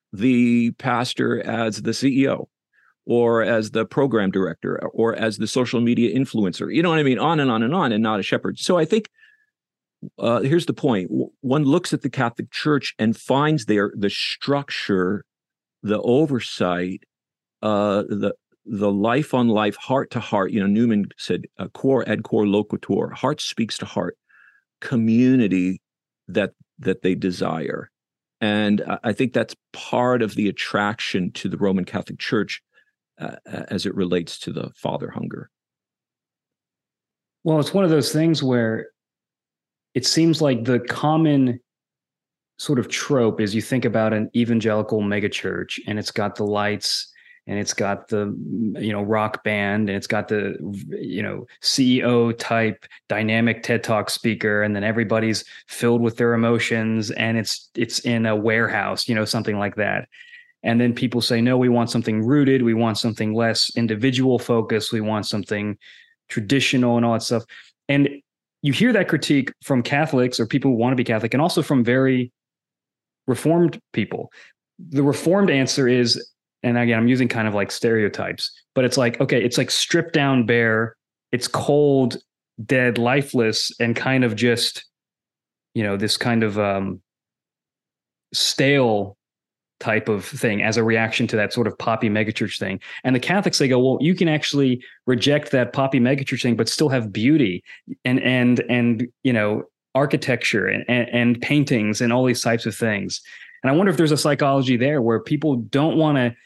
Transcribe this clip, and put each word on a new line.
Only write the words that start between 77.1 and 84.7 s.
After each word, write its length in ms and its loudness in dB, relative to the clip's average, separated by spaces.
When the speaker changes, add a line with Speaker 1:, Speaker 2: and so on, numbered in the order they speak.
Speaker 2:
kind 200 0
of, 60 -2
like, 160 0
stereotypes, 800 -2
but 100 2
it's 140 0
like, 200 0
okay, 240 2
it's 140 0
like 140 0
stripped 420 0
down 320 2
bare, 500 2
it's 160 -4
cold, 680 2
dead, 320 2
lifeless, 800 0
and 160 0
kind 280 0
of 120 0
just, 480 0